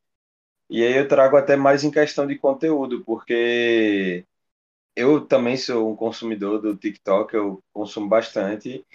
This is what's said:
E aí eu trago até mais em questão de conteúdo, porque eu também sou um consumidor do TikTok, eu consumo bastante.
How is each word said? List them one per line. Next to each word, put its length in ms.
E 140
aí 140
eu 100
trago 300
até 180
mais 280
em 80
questão 360
de 80
conteúdo, 680
porque 1200
eu 260
também 340
sou 360
um 40
consumidor 640
do 160
TikTok, 580
eu 280
consumo 380
bastante. 760